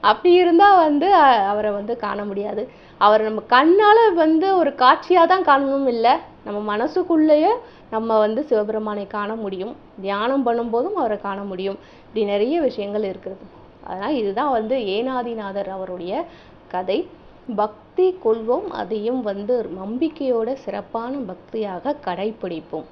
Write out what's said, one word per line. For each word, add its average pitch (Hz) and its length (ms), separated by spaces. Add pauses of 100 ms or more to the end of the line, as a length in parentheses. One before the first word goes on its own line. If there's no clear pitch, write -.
அப்படி 226 340
இருந்தா 359 420
வந்து, 320 380
அ-, 254 320
அவரை 208 240
வந்து 208 260
காண 208 280
முடியாது. 202 380 (360)
அவரை 214 280
நம்ம 214 220
கண்ணால 403 640
வந்து 330 420
ஒரு 302 140
காட்சியா 320 560
தான் 370 180
காணணும் 277 420
இல்ல, 233 200 (380)
நம்ம 208 320
மனசுக்குள்ளேயே 311 760 (380)
நம்ம 220 280
வந்து 214 240
சிவபெருமானை 214 640
காண 208 280
முடியும். 202 420 (240)
தியானம் 220 460
பண்ணும்போதும் 233 500
அவரை 220 240
காண 196 220
முடியும். 196 360 (240)
இப்படி 214 220
நிறைய 208 360
விஷயங்கள் 214 420
இருக்கிறது. 190 420 (400)
அதனால 202 280
இதுதான் 240 380
வந்து 226 260 (100)
ஏனாதிநாதர் 220 840
அவருடைய 190 560 (440)
கதை. 190 300 (580)
பக்தி - 680
கொள்வோம், 226 460
அதையும் 220 520
வந்து 208 520
நம்பிக்கையோட 240 760
சிறப்பான 233 640
பக்தியாக 214 880
கடைப்பிடிப்போம். 180 880